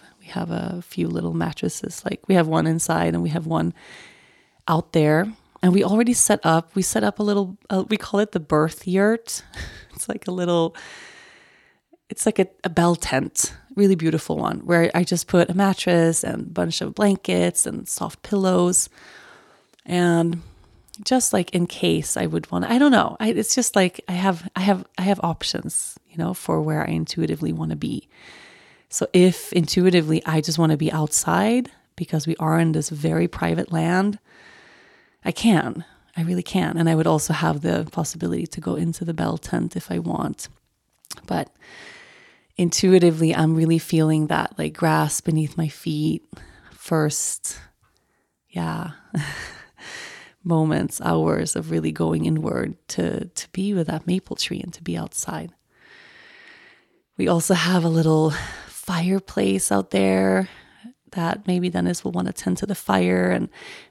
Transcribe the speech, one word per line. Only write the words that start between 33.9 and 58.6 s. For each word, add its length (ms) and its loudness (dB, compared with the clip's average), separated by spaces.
I 80 -2
can. 520 2
I 60 -2
really 200 0
can. 340 -2
And 120 4
I 60 4
would 120 4
also 260 2
have 280 0
the 300 -2
possibility 580 -4
to 120 -12
go 140 -4
into 300 -4
the 100 -6
bell 240 -4
tent 380 -4
if 140 -10
I 80 -4
want. 500 -6
But 240 -4
intuitively, 760 4
I'm 200 4
really 240 4
feeling 480 2
that, 320 -2
like, 160 -4
grass 460 0
beneath 360 -2
my 120 -2
feet, 540 -4
first, 880 -4
yeah, 400 -6
<laughs> 80 0
moments, 560 0
hours 560 0
of 140 -6
really 220 -2
going 340 0
inward 500 -2
to, 380 -4
to 260 -12
be 200 -2
with 140 0
that 200 -6
maple 300 -2
tree 240 -6
and 140 -10
to 80 -20
be 140 -6
outside. 560 -8
We 120 0
also 260 2
have 300 2
a 40 2
little 440 4